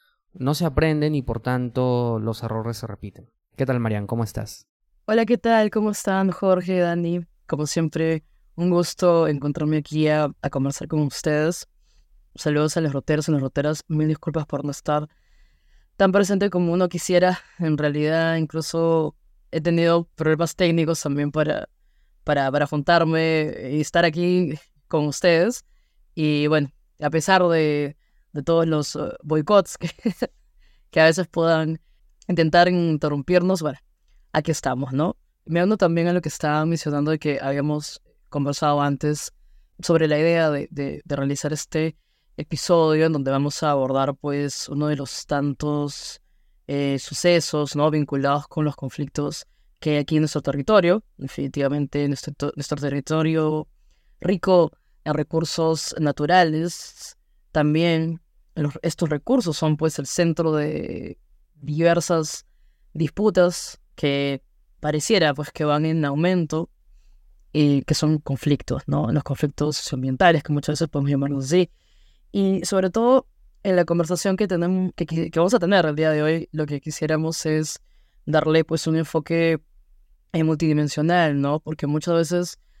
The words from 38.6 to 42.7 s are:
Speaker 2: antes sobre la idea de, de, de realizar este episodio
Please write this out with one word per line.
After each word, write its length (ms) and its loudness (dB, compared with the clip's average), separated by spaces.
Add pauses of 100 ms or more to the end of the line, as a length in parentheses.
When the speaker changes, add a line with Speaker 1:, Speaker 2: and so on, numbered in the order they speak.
Speaker 2:
antes 500 -2 (480)
sobre 280 2
la 100 2
idea 320 4
de, 220 -2
de, 340 -8
de 100 -6
realizar 380 -2
este 420 -4 (420)
episodio 680 2